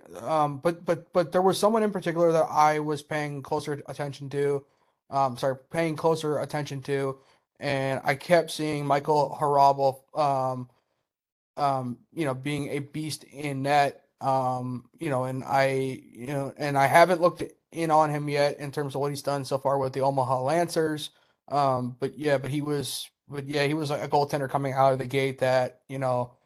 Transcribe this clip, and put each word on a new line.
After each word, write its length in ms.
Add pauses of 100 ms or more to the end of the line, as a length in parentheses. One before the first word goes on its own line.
(220)
um, 380
but, 260
but, 280
but 180
there 100
was 180
someone 240
in 80
particular 400
that 180
I 300
was 240
paying 400
closer 440
attention 440
to. 340 (440)
Um, 280
sorry, 200 (140)
paying 240
closer 440
attention 440
to, 360 (400)
and 440
I 120
kept 360
seeing 340
Michael 540
Harabov, 600 (180)
um, 500 (880)
um, 400 (160)
you 120
know, 80
being 360
a 100
beast 460
in 380
net. 400 (180)
Um, 680 (100)
you 100
know, 160
and 180
I, 580 (100)
you 160
know, 300
and 200
I 100
haven't 340
looked 220 (280)
in 200
on 180
him 200
yet 300
in 120
terms 240
of 60
what 100
he's 100
done 240
so 120
far 200
with 160
the 80
Omaha 400
Lancers. 680 (380)
Um, 500
but 180
yeah, 200
but 140
he 100
was, 460 (200)
but 200
yeah, 180
he 80
was 180
a 160
goaltender 420
coming 240
out 200
of 60
the 60
gate 340
that, 480
you 120
know 320 (140)